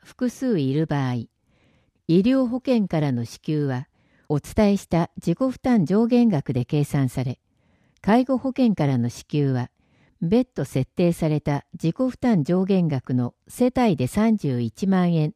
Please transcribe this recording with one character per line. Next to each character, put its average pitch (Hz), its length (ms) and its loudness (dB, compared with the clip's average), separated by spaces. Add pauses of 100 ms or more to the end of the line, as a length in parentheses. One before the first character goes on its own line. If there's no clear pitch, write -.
複 - 260 -6
数 233 320 -2
い 135 140 0
る 156 120 0
場 139 220 -2
合、 123 60 -2
医 120 140 -6 (800)
療 240 380 4
保 240 120 -4
険 233 280 0
か 160 140 -2
ら 147 120 0
の 120 120 -2
支 - 160 -14
給 151 240 -2
は、 131 240 -4 (400)
お 151 100 0
伝 202 340 2
え 202 40 0
し - 100 -8
た 170 300 0
自 - 180 -2
己 262 160 -2
負 247 80 -10
担 233 280 2
上 208 200 2
限 240 220 4
額 147 240 -2
で 123 140 -2
計 147 180 0
算 139 240 0
さ 127 160 -4
れ、 127 140 -8 (640)
介 240 240 2
護 269 100 0
保 262 140 -4
険 247 240 2
か 156 120 0
ら 135 120 2
の 120 100 0
支 - 180 -10
給 143 240 0
は、 127 200 -4 (500)
別 214 320 0
途 - 140 -6
設 - 240 -4
定 175 240 0
さ 160 160 -2
れ 151 100 0
た 143 320 -4
自 165 220 -4
己 262 160 -2
負 - 80 -14
担 214 260 2
上 185 200 0
限 185 240 2
額 131 260 -4
の 123 200 -2 (140)
世 247 260 -2
帯 226 220 2
で 127 100 -2
三 220 300 0
十 131 240 -2
一 120 260 -4
万 180 280 2
円 156 220 0